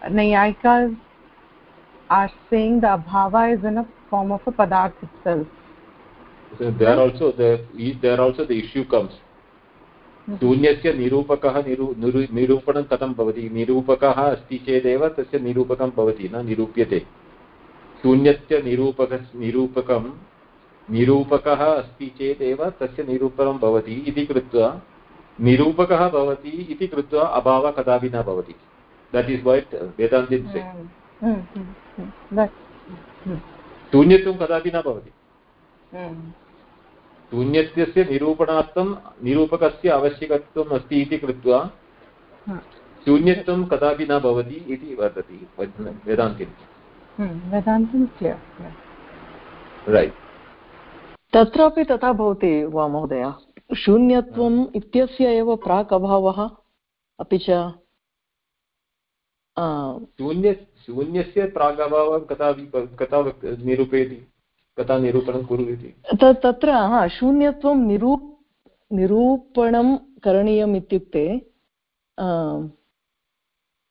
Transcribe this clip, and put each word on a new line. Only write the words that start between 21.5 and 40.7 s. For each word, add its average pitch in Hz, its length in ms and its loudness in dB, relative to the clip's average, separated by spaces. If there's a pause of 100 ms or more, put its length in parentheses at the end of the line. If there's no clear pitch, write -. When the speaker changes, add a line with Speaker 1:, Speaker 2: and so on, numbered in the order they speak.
Speaker 2:
अस्ति 135 320 -8
चेदेव 139 640 -4
तस्य 127 320 -8
निरूपणं 135 560 -2
भवति 110 340 0
इति 143 340 -6
कृत्वा, 127 540 0 (600)
निरूपकः 160 680 4
भवति 143 400 -2
इति 165 380 -8
कृत्वा 151 360 -2
अभावः 131 480 2
कदापि 127 380 0
न 117 140 -4
भवति। 92 320 -6 (600)
That 120 120 0
is 127 140 -4
what 127 220 2 (120)
Vedantin 120 760 -2
say। 98 100 -6
Speaker 1:
हम्म, 180 280 -14 (340)
हम्म, 220 120 0
हम्म, 190 320 -12 (320)
हम्म। 202 380 -14
That, 214 140 0 (760)
हम्म। 180 120 -8 (560)
Speaker 2:
शून्यत्वं 185 420 6
कदापि 165 400 -2
न 165 60 -2
भवति। 120 300 -8 (840)
Speaker 1:
हम्म। 165 340 -14 (1000)
Speaker 2:
शून्यत्वस्य 156 800 0
निरूपणार्थं 156 840 0 (280)
निरूपकस्य 156 640 0
आवश्यकत्वम् 147 800 -2
अस्ति 143 340 -2